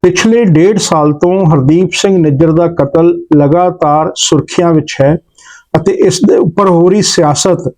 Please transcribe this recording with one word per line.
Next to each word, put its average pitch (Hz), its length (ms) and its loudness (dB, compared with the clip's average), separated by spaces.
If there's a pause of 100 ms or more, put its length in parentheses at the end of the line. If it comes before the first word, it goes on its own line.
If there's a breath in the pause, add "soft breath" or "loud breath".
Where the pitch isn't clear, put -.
ਪਿਛਲੇ 226 440 0
ਡੇਢ 185 320 2
ਸਾਲ 151 360 -2
ਤੋਂ 180 320 0
ਹਰਦੀਪ 160 460 2
ਸਿੰਘ 196 260 0
ਨਿੱਜਰ 156 340 0
ਦਾ 170 160 0
ਕਤਲ 170 580 0 (100)
ਲਗਾਤਾਰ 156 800 0
ਸੁਰਖੀਆਂ 170 580 -2
ਵਿੱਚ 151 280 -4
ਹੈ 147 160 0 (600 loud breath)
ਅਤੇ 165 140 0
ਇਸ - 280 -2 (100)
ਦੇ - 60 2
ਉੱਪਰ 196 340 0
ਹੋ 175 200 2
ਰਹੀ 202 120 0
ਸਿਆਸਤ 170 760 -2